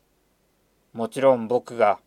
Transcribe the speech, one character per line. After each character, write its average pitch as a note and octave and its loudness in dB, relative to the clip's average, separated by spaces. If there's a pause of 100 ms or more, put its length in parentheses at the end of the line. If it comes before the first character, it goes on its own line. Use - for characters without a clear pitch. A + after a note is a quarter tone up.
(960)
も A2+ -6
ち C3+ -8
ろ C3 4
ん A2+ -6
僕 A#2+ -4
が G#2 2